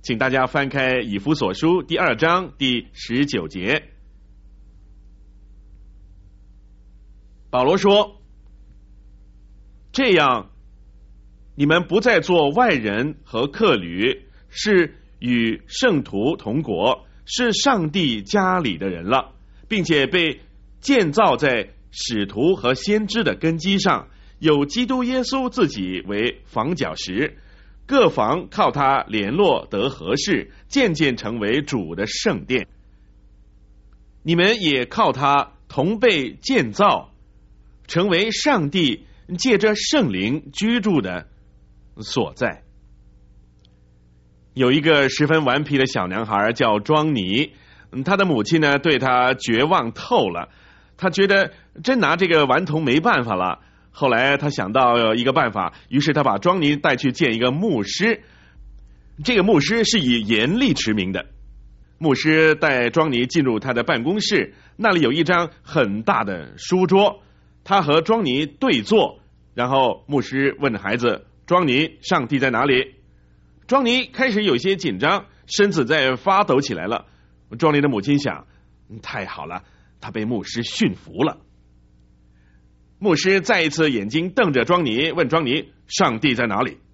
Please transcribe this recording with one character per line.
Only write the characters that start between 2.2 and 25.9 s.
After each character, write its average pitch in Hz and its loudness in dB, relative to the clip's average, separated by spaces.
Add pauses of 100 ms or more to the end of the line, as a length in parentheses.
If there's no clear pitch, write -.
第 127 -2
十 127 -4
九 107 -6
节。 95 -4 (3750)
保 127 0
罗 165 4
说 202 2 (1700)
，“这 254 0
样， 135 2 (1040)
你 143 0
们 165 2
不 196 2
再 220 4
做 160 2
外 226 2
人 120 -2
和 117 -4
客 170 0
旅， 95 -4 (240)
是 180 0 (220)
与 117 -2
圣 196 0
徒 110 -2
同 120 -4
国， 104 -2 (200)
是 233 -2
上 190 0
帝 143 -2
家 185 0
里 107 -4
的 95 -6
人 85 -8
了， 127 -2 (360)
并 196 -2
且 147 2
被 165 -2 (400)
建 220 2
造 170 4
在 123 0 (220)
使 107 -4
徒 120 0
和 123 -2
先 208 -2
知 226 -4
的 98 0
根 165 -2
基 190 0
上， 170 0 (300)
有 143 2
基 233 -4
督 254 -2
耶 254 -2
稣 254 -4
自 170 0
己 92 -8